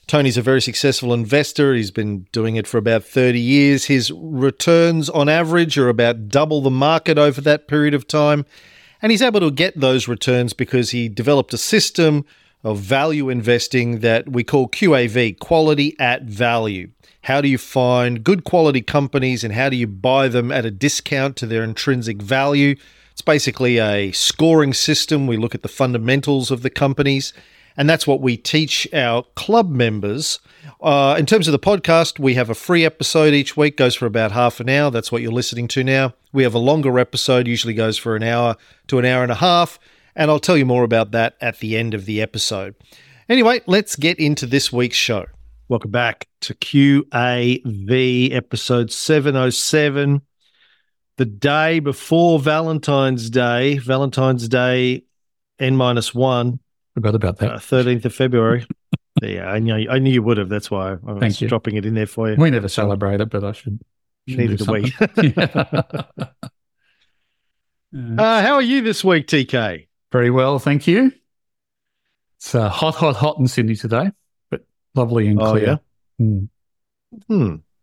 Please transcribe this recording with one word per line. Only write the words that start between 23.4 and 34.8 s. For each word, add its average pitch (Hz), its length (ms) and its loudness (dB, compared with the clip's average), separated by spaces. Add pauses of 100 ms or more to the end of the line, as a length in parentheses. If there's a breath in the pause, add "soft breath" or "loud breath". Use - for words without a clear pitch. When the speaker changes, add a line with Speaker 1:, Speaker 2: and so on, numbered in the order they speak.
Speaker 1:
a 104 340 0
scoring 156 600 2
system. 139 540 -2
We 117 100 -2
look 113 180 -4
at - 60 -10
the - 80 -8
fundamentals 131 840 -2
of 120 120 -4
the 127 80 -2
companies, 139 640 -2 (420 soft breath)
and 143 140 2
that's 160 160 0
what 135 160 2
we 123 160 0
teach - 560 -2
our 123 300 0 (100)
club 214 340 0
members. 113 680 -2 (420 loud breath)
Uh, 143 380 2
in 151 80 0
terms 214 200 2
of 160 60 0
the 139 60 2
podcast, 165 600 0
we 135 160 2
have 123 140 -2
a 113 60 -4
free 175 280 0
episode 156 520 2
each 143 240 -2
week, 147 180 2
goes 127 180 2
for - 120 -4
about 110 260 0
half 120 260 0
an 120 120 -4
hour. 143 200 2